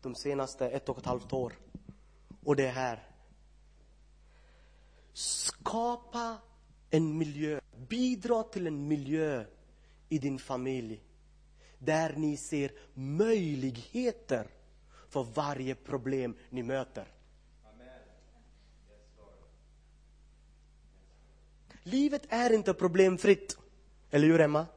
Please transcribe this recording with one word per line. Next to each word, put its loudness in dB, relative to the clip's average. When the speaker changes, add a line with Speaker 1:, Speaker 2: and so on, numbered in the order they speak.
Speaker 1:
de -10
senaste -4
ett -6
och -4
ett -14
halvt -4
år. -4
Och 4
det 2
är -4
här. -4
Skapa -4
en 2
miljö. -4
Bidra 0
till -6
en -4
miljö -2
i 0
din -4
familj -6
där 0
ni 0
ser -2
möjligheter -2
för -2
varje -4
problem -4
ni -8
möter. -6
Speaker 2:
Amen. -20
Yes, -20
Lord. -20
Speaker 1:
Livet 0
är 4
inte 2
problemfritt. 4
Eller 8
hur, 10
Emma? 4